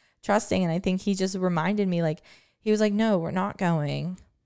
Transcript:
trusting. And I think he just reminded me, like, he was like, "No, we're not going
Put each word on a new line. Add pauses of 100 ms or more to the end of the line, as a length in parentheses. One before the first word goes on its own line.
(220)
trusting.
And
I
think
he
just
reminded
me,
like, (400)
he
was
like,
"No,
we're
not
going (280)